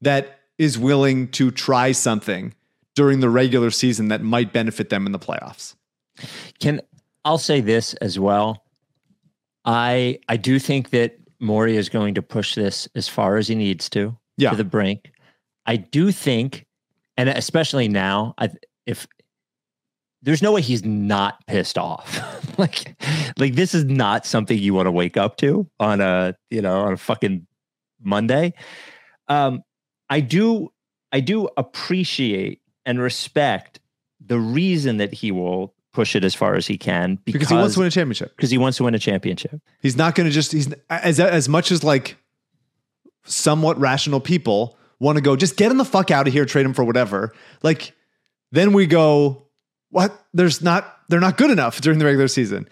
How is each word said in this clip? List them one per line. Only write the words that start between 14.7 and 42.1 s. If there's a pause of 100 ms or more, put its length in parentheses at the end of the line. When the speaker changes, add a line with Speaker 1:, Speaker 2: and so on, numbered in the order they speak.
Speaker 2:
I
do
think, (500)
and
especially
now,
I, (380)
if (1160)
there's
no
way
he's
not
pissed
off.
<laughs> (220)
Like, (440)
like,
this
is
not
something
you
wanna
wake
up
to (120)
on
a, (160)
you
know,
on
a
fucking (560)
Monday. (760)
Um, (480)
I
do, (400)
I
do
appreciate (240)
and
respect (420)
the
reason
that
he
will (220)
push
it
as
far
as
he
can
Speaker 1:
Because
he
wants
Speaker 2:
because
Speaker 1:
to
win
a
championship.
Speaker 2:
'cause
he
wants
to
win
a
championship. (220)
Speaker 1:
He's
not
gonna
just,
he's, (200)
as,
as
much
as,
like, (1080)